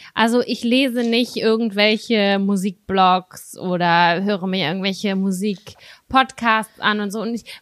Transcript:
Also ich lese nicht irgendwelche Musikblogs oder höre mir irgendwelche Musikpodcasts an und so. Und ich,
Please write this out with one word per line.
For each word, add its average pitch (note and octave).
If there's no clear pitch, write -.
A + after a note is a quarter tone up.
Also A#3
ich -
lese B3
nicht A3+
irgendwelche G#3+
Musikblogs F#3+
oder F3
höre G3
mir F#3
irgendwelche F#3+
Musikpodcasts G#3+
an G#3
und G#3
so. G#3+
Und A#3
ich, A#3